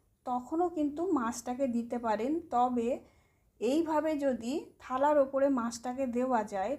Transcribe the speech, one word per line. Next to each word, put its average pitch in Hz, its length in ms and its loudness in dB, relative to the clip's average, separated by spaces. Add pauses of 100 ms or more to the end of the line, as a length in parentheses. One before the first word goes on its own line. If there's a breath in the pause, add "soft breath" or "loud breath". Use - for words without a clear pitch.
(260)
তখনও 262 440 -2
কিন্তু 302 320 -2 (160)
মাছটাকে 247 500 -2
দিতে 233 320 -2
পারেন। 226 320 0 (240)
তবে 240 340 2 (680 soft breath)
এইভাবে 302 520 2 (140)
যদি 240 280 0 (260)
থালার 285 460 2
ওপরে 277 240 2
মাছটাকে 247 560 -2 (120)
দেওয়া 247 260 2
যায়, 202 360 -2